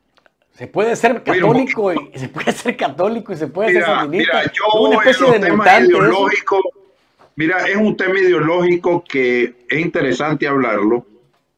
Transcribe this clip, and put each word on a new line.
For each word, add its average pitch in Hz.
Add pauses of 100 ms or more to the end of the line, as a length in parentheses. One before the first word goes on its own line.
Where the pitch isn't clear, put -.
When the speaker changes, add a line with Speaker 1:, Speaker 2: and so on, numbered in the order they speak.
(540)
Speaker 1:
Se 123
puede 208
ser 233
Speaker 2:
Mira, 180
un 220
Speaker 1:
católico 254
Speaker 2:
poquito. 175
Speaker 1:
y, -
y -
se 131
puede 226
ser -
católico 202
y 175
se 151
puede 190
ser 175
Speaker 2:
Mira, 156
Speaker 1:
sandinista. 160
Speaker 2:
mira, -
yo 214
Speaker 1:
Una 220
especie 247
Speaker 2:
en 247
los 220
Speaker 1:
de 196
Speaker 2:
temas 170
Speaker 1:
mutante, 214
eso. 180
Speaker 2:
ideológicos, 196 (760)
mira, 170
es 196
un 208
tema 190
ideológico 175
que 123 (140)
es 139
interesante 151
hablarlo 120 (520)